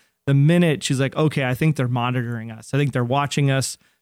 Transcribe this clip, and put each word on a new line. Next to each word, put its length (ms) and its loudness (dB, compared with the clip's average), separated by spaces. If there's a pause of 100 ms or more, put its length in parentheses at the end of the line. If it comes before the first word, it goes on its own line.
(280)
The 60 2
minute 500 4
she's 160 -2
like, 160 -2
"Okay, 300 0
I 80 0
think 220 0
they're 120 -2
monitoring 640 -4
us. 220 -18
I 40 0
think 140 0
they're 140 -2
watching 440 0
us, 280 -2 (240)